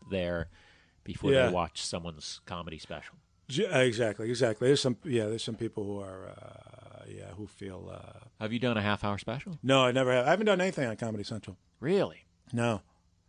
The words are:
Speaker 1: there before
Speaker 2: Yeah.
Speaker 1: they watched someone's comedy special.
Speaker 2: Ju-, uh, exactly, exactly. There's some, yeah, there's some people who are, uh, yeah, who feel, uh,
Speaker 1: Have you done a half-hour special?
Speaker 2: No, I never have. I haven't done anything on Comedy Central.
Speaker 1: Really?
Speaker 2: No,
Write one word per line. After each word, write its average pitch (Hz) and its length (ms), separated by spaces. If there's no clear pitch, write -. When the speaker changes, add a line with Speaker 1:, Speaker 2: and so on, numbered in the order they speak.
Speaker 1:
there 87 400
before - 300
Speaker 2:
Yeah. 131 160
Speaker 1:
they 101 60
watched 85 300
someone's 82 640
comedy 82 320
special. - 380
Speaker 2:
Ju-, 143 240
uh, 147 60
exactly, 113 500
exactly. 123 400
There's 139 140
some, 127 220
yeah, 120 220
there's 110 160
some 117 140
people 110 280
who 101 160
are, 95 280
uh, - 800
yeah, 98 300
who 104 80
feel, 92 440
uh, - 360
Speaker 1:
Have 110 120
you 120 60
done 120 180
a 104 60
half-hour 101 340
special? 143 460
Speaker 2:
No, 131 240
I 123 60
never 127 200
have. 127 140
I 147 40
haven't 196 140
done 196 160
anything 175 260
on 107 100
Comedy 110 280
Central. 101 320
Speaker 1:
Really? 151 460
Speaker 2:
No, 120 300